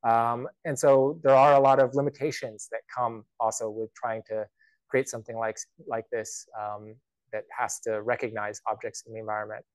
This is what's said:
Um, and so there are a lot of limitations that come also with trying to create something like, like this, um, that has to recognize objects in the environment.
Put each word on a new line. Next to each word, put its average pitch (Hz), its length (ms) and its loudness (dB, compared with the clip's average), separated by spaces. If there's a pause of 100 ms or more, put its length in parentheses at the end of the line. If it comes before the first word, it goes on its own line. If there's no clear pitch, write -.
Um, 117 400 0 (160)
and 147 140 -4
so 139 440 4
there 135 120 6
are 139 200 8
a 139 60 8
lot 135 180 6
of 127 160 4
limitations 139 760 -4
that 113 80 -6 (160)
come 113 280 -4 (140)
also 110 300 -2
with 110 260 -8
trying 113 340 -6
to 110 180 -6 (420)
create 131 200 0
something 113 280 -12
like, 110 220 -4 (280)
like 113 240 -6
this, - 380 -8 (100)
um, 107 380 -10 (360)
that 107 120 -6 (120)
has 117 240 -4
to 110 220 -4
recognize 110 680 -4
objects 110 380 -8
in 113 60 -18
the 110 80 -10
environment. 107 440 -8 (100)